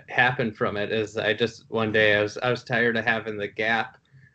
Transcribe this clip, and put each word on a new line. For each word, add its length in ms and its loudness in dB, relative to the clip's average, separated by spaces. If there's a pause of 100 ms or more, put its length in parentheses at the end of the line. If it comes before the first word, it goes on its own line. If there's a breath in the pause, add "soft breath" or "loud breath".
happened 480 0
from 180 -2
it 160 -4
is 260 -2
I 180 0
just, 340 -2
one 220 -2
day 240 6
I 80 4
was, 160 -4
I 100 0
was 140 -2
tired 340 0
of 80 -2
having 320 -2
the 100 -4
gap, 500 -2 (380 soft breath)